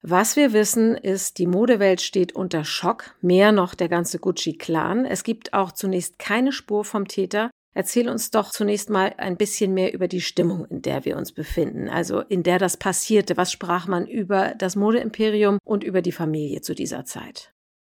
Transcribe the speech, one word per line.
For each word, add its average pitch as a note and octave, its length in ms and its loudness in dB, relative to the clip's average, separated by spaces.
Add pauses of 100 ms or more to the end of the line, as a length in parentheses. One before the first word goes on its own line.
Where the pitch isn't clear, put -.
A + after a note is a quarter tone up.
Was F3+ 300 2
wir C#4+ 160 6
wissen, A3 440 4
ist, - 420 -4
die F3 100 2
Modewelt G3 540 4
steht - 340 0
unter F3 300 -4
Schock, - 560 -4
mehr F#3 320 6
noch F3+ 200 2
der F3 140 -2
ganze E3+ 320 -2
Gucci-Clan. E3+ 880 -2
Es - 180 -4
gibt - 300 -6
auch F#3+ 180 0
zunächst F#3 480 -4
keine B3 320 0
Spur G#3 320 -4
vom G3+ 240 -4
Täter. G#3 420 -2 (240)
Erzähl A#3 360 0
uns A3+ 200 -4
doch G#3 220 0
zunächst G#3 380 -2
mal F#3+ 260 2
ein F3+ 220 -4
bisschen G3+ 360 0
mehr F#3 200 2
über F3+ 160 -2
die F3+ 100 -2
Stimmung, E3+ 460 0
in - 160 -10
der C3+ 240 -4
wir - 100 -2
uns - 160 -8
befinden, - 560 -4
also F#3 320 -2
in F3+ 240 -2
der F3+ 160 4
das F#3+ 160 0
passierte. G3 640 0
Was F3+ 160 2
sprach F3 340 -4
man F3+ 180 0
über G3 520 -2
das F#3 180 -2
Modeimperium G#3+ 880 2
und G#3 220 -2
über F#3 160 0
die F3 100 -2
Familie D#3 480 -2
zu - 160 -6
dieser C3 300 -6
Zeit? - 480 -14 (300)